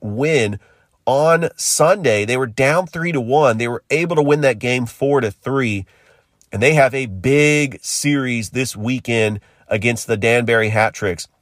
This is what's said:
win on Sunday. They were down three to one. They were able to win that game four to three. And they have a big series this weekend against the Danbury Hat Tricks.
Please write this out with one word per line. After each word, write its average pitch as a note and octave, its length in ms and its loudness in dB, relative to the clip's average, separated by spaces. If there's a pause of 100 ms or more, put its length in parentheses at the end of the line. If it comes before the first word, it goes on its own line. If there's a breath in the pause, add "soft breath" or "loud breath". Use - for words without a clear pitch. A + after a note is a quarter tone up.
win A2 580 -2 (460 soft breath)
on D#3+ 520 2
Sunday. D3+ 680 2
They A#2+ 120 -2
were C3 100 -2
down C#3+ 400 0
three E3+ 260 -6
to C#3+ 80 -2
one. B2 380 2
They A#2+ 100 -2
were A#2+ 220 -8
able E3+ 260 0
to D3+ 60 0
win D3 180 2
that C3 180 2
game B2 280 -2
four C#3 340 -2
to A2 100 -2
three. A#2 540 -4 (680 soft breath)
And G2+ 120 -6
they C#3 120 4
have C3+ 200 4
a C3+ 120 -4
big C#3 760 2
series B2+ 680 -2
this C3 240 -4
weekend A2 680 -2 (280 soft breath)
against A#2 380 -2
the A#2 100 -2
Danbury A#2 540 2
Hat G#2+ 240 0
Tricks. F#2 340 -6 (140)